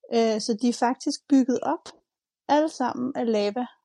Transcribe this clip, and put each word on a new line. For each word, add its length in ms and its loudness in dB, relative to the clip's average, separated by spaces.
Øh, 260 2
så 220 -2
de 60 2
er 40 2
faktisk 560 -2
bygget 320 4
op 280 -4
alle 200 4
sammen 480 -4
af 160 -2
lava, 340 -2